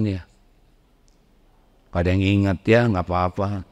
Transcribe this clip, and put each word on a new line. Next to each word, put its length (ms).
ya. 160
Pada 240
yang 80
ingat 400
ya, 240
nggak 160
apa-apa. 560